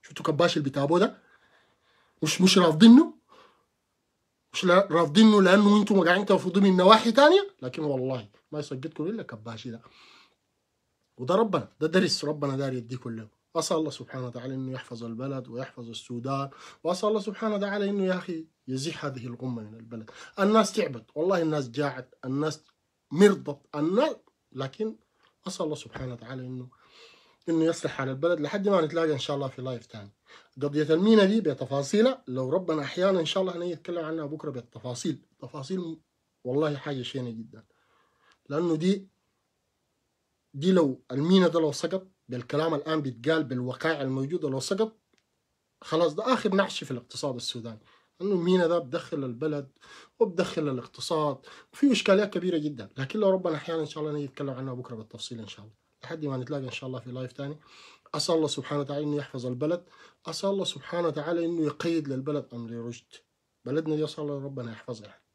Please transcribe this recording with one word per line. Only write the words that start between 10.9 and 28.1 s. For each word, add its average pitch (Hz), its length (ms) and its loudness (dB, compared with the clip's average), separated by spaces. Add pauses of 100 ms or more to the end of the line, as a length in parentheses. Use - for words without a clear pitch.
وده 127 160 -2
ربنا، 190 340 0 (120)
ده 156 60 0
درس 170 380 0
ربنا 143 320 -4
دار 135 160 -4
يديه 123 240 -8
كله. 113 320 -12 (280)
اسال 165 200 -2
الله 156 140 -2
سبحانه 131 360 -12
وتعالى 123 280 -10
انه 131 180 -8
يحفظ 120 320 -12
البلد 127 440 -8
ويحفظ 120 400 -12
السودان، 131 600 -6 (340)
واسال 180 240 0
الله 214 120 0
سبحانه 214 340 -4
وتعالى 202 360 -2
انه 202 140 0
يا 185 100 0
اخي 175 320 -8 (220)
يزيح 135 360 -6
هذه 127 220 -8
الغمه 120 360 -8
من 107 120 -14
البلد. 113 360 -14 (280)
الناس 214 340 4
تعبت، 143 320 -4 (100)
والله 175 280 0
الناس 151 280 -2
جاعت، 131 440 -4 (100)
الناس 147 360 -4 (500)
مرضت، 156 500 4 (140)
الناس، 196 420 0 (360)
لكن 135 440 -8 (500)
اسال 185 180 -6
الله 151 120 -4
سبحانه 127 360 -12
وتعالى 127 300 -12
انه، 127 260 -12 (800)
انه 160 160 2
يصلح 160 280 -2
حال 135 160 -4
البلد 151 320 0